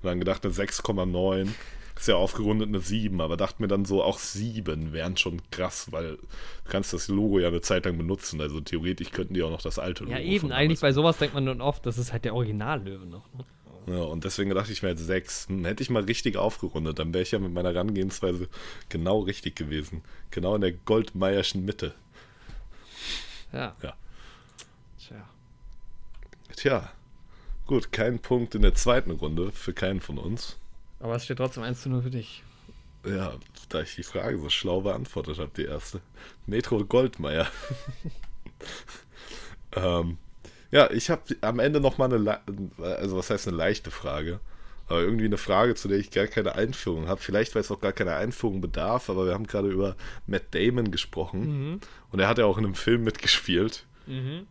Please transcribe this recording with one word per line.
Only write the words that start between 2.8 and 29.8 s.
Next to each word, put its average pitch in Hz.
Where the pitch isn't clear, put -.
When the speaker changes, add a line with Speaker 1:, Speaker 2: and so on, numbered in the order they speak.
Speaker 1:
aber 80
dachte 98
mir 107
dann 98
so, 98
auch -
sieben 90
wären 82
schon 85
krass, -
weil 80
du -
kannst 98
das 85
Logo 101
ja 87
eine 85
Zeit 90
lang 87
benutzen. 82
Also 76
theoretisch 85
könnten 95
die 87
auch 80
noch 80
das -
alte 92
Logo 120
Speaker 2:
Ja, 131
eben, 190
Speaker 1:
von 147
Speaker 2:
eigentlich 147
Speaker 1:
damals -
Speaker 2:
bei 143
sowas 160
denkt 139
man 135
dann 127
oft, 139
das 117
ist 120
halt 117
der 110
Originallöwe 107
noch, 90
ne? 127
Speaker 1:
Ja, 90
und 80
deswegen 98
dachte 101
ich 98
mir 95
jetzt 82
sechs. -
Hm, 95
hätte 101
ich 123
mal 113
richtig 104
aufgerundet, 80
dann 82
wäre 92
ich -
ja 107
mit 92
meiner 90
Herangehensweise 92
genau 90
richtig 92
gewesen. 76
Genau 92
in 104
der 92
Goldmeierschen 98
Mitte. -
Speaker 2:
Ja. 127
Speaker 1:
Ja. 127
Speaker 2:
Tja. 104
Speaker 1:
Tja. 127
Gut, -
kein 117
Punkt 120
in 104
der -
zweiten 123
Runde 80
für -
keinen 92